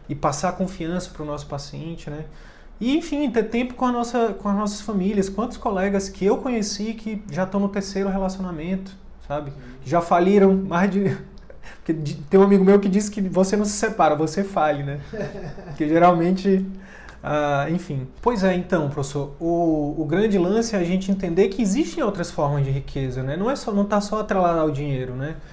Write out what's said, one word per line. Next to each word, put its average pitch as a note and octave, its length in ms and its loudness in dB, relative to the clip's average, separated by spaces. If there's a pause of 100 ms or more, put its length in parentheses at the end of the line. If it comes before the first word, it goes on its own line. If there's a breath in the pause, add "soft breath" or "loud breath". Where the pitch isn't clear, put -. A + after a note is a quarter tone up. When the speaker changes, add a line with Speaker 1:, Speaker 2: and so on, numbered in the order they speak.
Speaker 1:
E D3 60 -4
passar D3+ 380 -2
confiança F3+ 580 -4
pro D3+ 140 -12
nosso C#3+ 240 -8
paciente, D3 600 -10
né? D3+ 160 -10 (560 loud breath)
E, B3+ 160 2
enfim, D4 340 -2
ter G#3+ 140 2
tempo B3 300 -2
com B3+ 120 -2
a B3 40 2
nossa, A#3 440 0
com - 140 -6
as G3 60 2
nossas G#3 280 -2
famílias. G3 480 0
Quantos - 260 -4
colegas G3 540 0
que - 160 -6
eu A3+ 120 4
conheci A3 560 -4
que G#3+ 260 -8 (120)
já F3+ 140 -2
tão G3+ 120 -4
no G3+ 120 2
terceiro G3 400 -4
relacionamento, F#3+ 840 -4 (340)
sabe? C#3+ 240 -6
Speaker 2:
Sim. - 60 -14 (280 loud breath)
Speaker 1:
Já D#3+ 180 4
faliram F#3+ 520 6
mais F#3+ 360 2
de, G3 260 0 (320)
<laughs> - 340 -16
porque E3 120 -4
de, D3 220 -4
tem - 220 4
um G3 60 10
amigo G3 200 8
meu G3+ 140 8
que G3 100 2
disse G#3 220 2
que G#3+ 120 -6
você F#3+ 340 2
não G#3 80 2
se G#3 80 0
separa, E3+ 420 2
você D#3+ 300 0
fale, D3+ 400 0
né? C#3+ 160 -6 (100)
Speaker 2:
<laughs> F#3+ 580 -10
Speaker 1:
Porque D3+ 200 -2
geralmente, F3+ 800 4 (560 loud breath)
ah, C#3+ 480 0
enfim. D3 360 -4 (140)
Pois A3+ 240 0
é, F#3 100 4
então, F3+ 360 0
professor, C#3 500 -4
o, E3 580 2
o D#3 60 -2
grande G3 340 2
lance G#3 380 2
é - 20 2
a F3 60 2
gente F#3 260 0
entender F#3+ 380 2
que - 140 -2
existem B3+ 420 0
outras F3 260 -2
formas C#3+ 320 0
de C3+ 80 0
riqueza, C3+ 520 -4
né? C#3 160 -4
Não G#3+ 120 0
é C#4+ 60 0
só, A#3 160 -6
não G3+ 140 2
tá G#3 160 2
só G#3+ 180 -4
atrelado F3+ 400 2
ao D#3 100 2
dinheiro, C3+ 440 -4
né? C#3+ 220 -6 (160 loud breath)